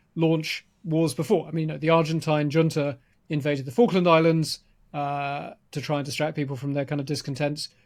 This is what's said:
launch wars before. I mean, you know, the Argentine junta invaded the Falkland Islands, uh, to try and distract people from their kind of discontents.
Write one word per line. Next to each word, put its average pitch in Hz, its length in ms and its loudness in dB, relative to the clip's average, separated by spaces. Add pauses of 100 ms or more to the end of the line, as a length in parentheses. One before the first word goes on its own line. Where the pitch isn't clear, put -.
(160)
launch 160 500 0 (180)
wars 160 300 0
before. 160 340 0
I 156 40 -14
mean, 160 100 -2
you 156 120 -4
know, 151 40 -8
the 151 120 0
Argentine 156 600 2
junta 151 480 2 (300)
invaded 147 360 -2
the 135 60 -12
Falkland 180 380 4
Islands, 165 500 4 (340)
uh, 143 600 -6 (180)
to 147 100 -6
try 143 180 -2
and 143 60 -4
distract 151 300 -4
people 139 220 -4
from 139 160 -6
their 143 120 -2
kind 143 160 -4
of 139 60 -6
discontents. 147 600 -6 (180)